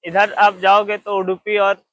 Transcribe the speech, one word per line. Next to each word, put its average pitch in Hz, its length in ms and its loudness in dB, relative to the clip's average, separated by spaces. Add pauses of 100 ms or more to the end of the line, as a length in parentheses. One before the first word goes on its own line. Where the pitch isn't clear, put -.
इधर 190 300 0
आप 208 240 2
जाओगे 202 400 2
तो 202 200 -6
उडुपी 190 400 -4
और 196 240 0 (100)